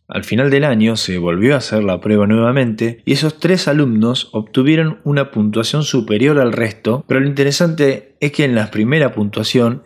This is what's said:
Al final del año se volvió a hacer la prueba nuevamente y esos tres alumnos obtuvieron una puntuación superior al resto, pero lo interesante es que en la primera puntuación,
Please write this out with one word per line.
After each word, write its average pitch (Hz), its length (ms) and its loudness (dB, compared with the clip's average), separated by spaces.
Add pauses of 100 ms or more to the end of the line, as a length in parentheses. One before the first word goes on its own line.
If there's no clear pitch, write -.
Al 101 160 -8
final 131 260 0
del 139 140 2
año 113 320 2
se 92 200 -6
volvió 90 380 0
a 127 40 -2
hacer 107 220 -2
la 95 200 -2
prueba 104 260 2
nuevamente 117 800 0
y - 80 0
esos 151 260 -2
tres 170 300 0
alumnos 127 640 0
obtuvieron 151 720 0
una 143 260 0
puntuación 113 520 -2
superior 123 560 0
al 123 120 2
resto, 113 560 -4
pero 131 140 0
lo 139 60 0
interesante 143 920 0
es 147 140 -2
que 156 100 0
en 131 100 2
la 107 160 0
primera 123 440 0
puntuación, 117 720 -2